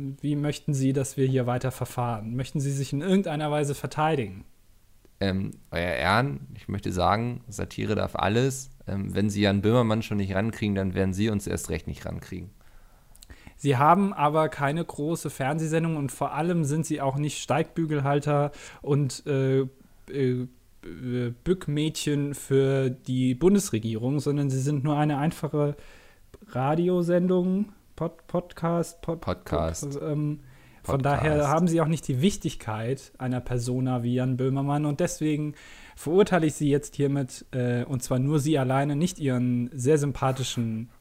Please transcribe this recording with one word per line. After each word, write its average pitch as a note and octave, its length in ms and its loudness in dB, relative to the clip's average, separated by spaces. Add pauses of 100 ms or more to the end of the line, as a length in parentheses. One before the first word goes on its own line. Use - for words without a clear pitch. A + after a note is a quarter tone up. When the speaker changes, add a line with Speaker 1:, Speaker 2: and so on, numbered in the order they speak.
(200)
Speaker 1:
wie D3 160 -2
möchten D3 380 -2
Sie, C3+ 180 2
dass C3+ 240 -2
wir C3+ 100 2
hier C3 220 2
weiter B2+ 240 -2
verfahren? A#2+ 640 -4
Möchten C3+ 240 -4
Sie C#3 100 -2
sich C#3 220 -4
in C#3+ 80 -2
irgendeiner E3+ 500 0
Weise D3 240 0
verteidigen? C3 680 -2 (760)
Speaker 2:
Ähm, G2 320 0 (220)
Euer E2+ 220 0
Ehren, A2+ 520 2 (100)
ich - 120 -20
möchte G2+ 240 -4
sagen, G#2+ 560 2
Satire G#2 480 -4
darf F#2+ 180 -2
alles. B2+ 560 0 (160)
Ähm, G2 300 -4
wenn G#2 120 2
Sie G2+ 120 0
Jan G2+ 220 6
Böhmermann A2 400 4
schon G#2 160 -2
nicht F#2+ 180 -2
rankriegen, G#2 400 0
dann F#2+ 180 0
werden F#2+ 200 2
Sie G#2+ 160 2
uns G2+ 180 -2
erst F2+ 220 -4
recht E2+ 180 -4
nicht - 180 -10
rankriegen. F2 440 -10 (1080)
Speaker 1:
Sie C#3 200 2
haben F3 360 6
aber D3+ 380 2
keine D3 340 -2
große D#3 460 -4
Fernsehsendung D#3+ 680 0
und C#3 160 -4
vor C#3 220 -4
allem E3 280 0
sind D3 240 0
Sie D3+ 140 -2
auch C3+ 160 0
nicht D3 260 -2
Steigbügelhalter D3 1080 0 (300)
und, C#3 440 0
äh, C3+ 340 2 (500)
äh, B2+ 360 0 (380)
äh, B2 480 -4 (100)
Bückmädchen D3 920 0
für C3+ 560 2
die B2+ 440 0
Bundesregierung, B2+ 840 2
sondern C#3+ 300 0
Sie C3 100 0
sind C#3 240 0
nur D3+ 140 2
eine D3+ 200 2
einfache D3 560 0 (720)
Radiosendung, F3+ 1200 2 (240)
Pod-, - 320 -8
Podcast, E3+ 720 -2
Pod-, E3 220 -6
Speaker 2:
Podcast. E2 760 -4
Speaker 1:
Pod-, D3 40 -10
ähm, D3+ 380 -2 (420)
von - 200 0
Speaker 2:
Podcast. C#3+ 220 2
Speaker 1:
daher D3 240 2
haben E3 180 4
Sie E3 140 2
auch D3+ 80 2
nicht E3 180 -2
die B2+ 140 0
Wichtigkeit C3+ 1000 -2
einer B2+ 220 -2
Persona B2 640 -2
wie B2 100 0
Jan B2+ 220 0
Böhmermann C#3 500 0
und C#3+ 140 -2
deswegen D3+ 540 -2 (420)
verurteile F3 500 4
ich C#3+ 80 0
Sie D3 160 0
jetzt C#3+ 240 0
hiermit, C#3 560 -2
äh, B2 320 0
und C3 220 -4
zwar B2+ 160 0
nur D3 180 2
Sie D3 180 2
alleine, C3+ 380 2
nicht E3+ 240 0
Ihren B2 540 0
sehr C3+ 260 4
sympathischen B2+ 920 -2 (100)